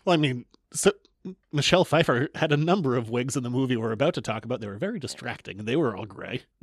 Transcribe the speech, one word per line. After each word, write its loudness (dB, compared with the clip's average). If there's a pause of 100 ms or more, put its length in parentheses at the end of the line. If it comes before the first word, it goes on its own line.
Well, 4
I 6
mean, 2 (260)
so 2 (580)
Michelle 4
Pfeiffer 2
had 2
a 4
number 2
of -2
wigs -2
in -2
the -4
movie 0
we're -2
about 0
to -4
talk -6
about. -4
They -8
were -10
very -4
distracting, -10
and -6
they 0
were 0
all -8
gray. -10 (200)